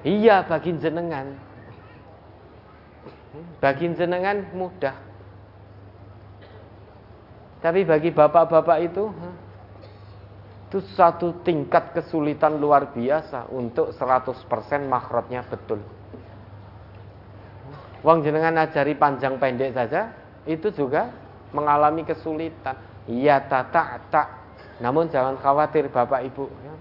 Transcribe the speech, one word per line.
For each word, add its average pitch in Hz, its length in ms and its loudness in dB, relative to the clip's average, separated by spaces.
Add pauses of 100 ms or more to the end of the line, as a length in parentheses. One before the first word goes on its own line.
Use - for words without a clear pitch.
Iya, 202 480 4
bagi 165 320 0
jenengan. 151 560 -4 (2250)
Bagi 139 320 2
jenengan 180 560 -2
mudah. 175 480 -6 (2750)
Tapi 170 240 4
bagi 160 240 4
bapak-bapak 160 720 6
itu, 190 320 -4 (1500)
itu 196 160 -4 (160)
satu 175 480 2
tingkat 160 480 0
kesulitan 151 640 0
luar 143 320 4
biasa 131 640 -4
untuk 120 400 -4
seratus 127 560 0
persen 135 400 -2
makhrajnya 123 560 -2
betul. 107 400 -8 (2250)
Wong 156 240 6
jenengan 160 320 2
ajari 151 400 2
panjang 135 400 2
pendek 131 400 0
saja, 147 400 -2 (320)
itu 160 240 -4
juga 151 400 -2 (400)
mengalami 147 480 2
kesulitan. 156 720 -6 (320)
Iya, 135 400 4
tak, 131 240 -2
tak, 135 400 -2
tak. 151 180 2 (540)
Namun 147 320 0
jangan 131 240 0
khawatir 143 560 2
Bapak 127 320 0
Ibu, 135 240 -8 (160)
ya. 151 160 -16